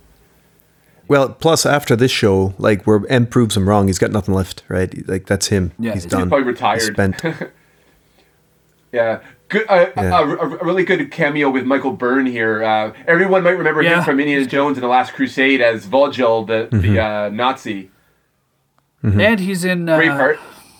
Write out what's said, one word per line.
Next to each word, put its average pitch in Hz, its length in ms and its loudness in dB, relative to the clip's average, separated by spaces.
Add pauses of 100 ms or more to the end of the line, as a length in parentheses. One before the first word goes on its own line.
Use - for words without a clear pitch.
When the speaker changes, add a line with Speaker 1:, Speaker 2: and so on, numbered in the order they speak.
(1080)
Speaker 1:
Well, 135 220 4
plus 156 380 0
after 139 280 0
this 127 160 2
show, 95 480 2
like, 104 260 0
where 107 240 2
M 120 180 2
proves 117 300 0
him 95 120 0
wrong, 101 200 4
he's 95 100 0
got 107 120 0
nothing 101 240 -2
left, - 340 -4
right? 92 400 -4
Like, 95 180 -6
that's 98 220 -2
him. 92 300 0
Speaker 2:
Yeah, 113 160 -4
Speaker 1:
He's 90 100 -6
Speaker 2:
he's 87 60 -10
Speaker 1:
done. 92 180 0
Speaker 3:
probably 135 180 0
retired. 113 360 -2
Speaker 1:
He's 107 80 -4
spent. 101 380 -2
Speaker 3:
<laughs> 160 60 -6 (1600)
Yeah. 113 300 -2 (260)
Good, 214 200 -2
uh, 180 180 6 (100)
Speaker 1:
Yeah. 180 240 2
Speaker 3:
a, 156 40 2
a, 160 340 -4
a 180 60 -6
really 180 200 0
good 156 260 -2
cameo 147 400 0
with 131 140 -2
Michael 135 300 -2
Byrne 127 320 0
here. 113 360 -2
Uh, 107 300 0 (160)
everyone 185 340 2
might 180 160 2
remember 156 220 0
him 165 100 4
Speaker 2:
Yeah. 175 140 2
Speaker 3:
from 139 160 0
Indiana 143 260 0
Jones 139 320 0
and 123 60 -6
the 123 40 0
Last 123 260 0
Crusade 135 460 0
as 113 260 0
Vogel, 123 580 2
the, 113 260 -2
Speaker 1:
Mm-hmm. 107 100 2 (140)
Speaker 3:
the, 107 100 2
uh, 104 260 -4
Nazi. 110 600 -4 (1120)
Speaker 1:
Mm-hmm. 104 180 2
Speaker 2:
And 214 200 2
he's 185 240 -4
in, 175 240 -2
uh, 156 100 4
Speaker 3:
Braveheart. 147 400 0 (420)